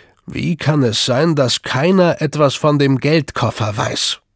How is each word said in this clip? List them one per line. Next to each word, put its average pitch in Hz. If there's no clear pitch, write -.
„Wie 165
kann 147
es 117
sein, 147
dass 131
keiner 175
etwas 151
von 147
dem 135
Geldkoffer 120
weiß? -